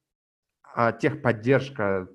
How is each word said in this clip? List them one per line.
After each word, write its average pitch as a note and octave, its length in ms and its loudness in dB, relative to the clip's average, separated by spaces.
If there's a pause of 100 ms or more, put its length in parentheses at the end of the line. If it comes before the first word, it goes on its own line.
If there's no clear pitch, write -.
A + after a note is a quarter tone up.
(640)
а A#2 300 0
техподдержка A2+ 1200 0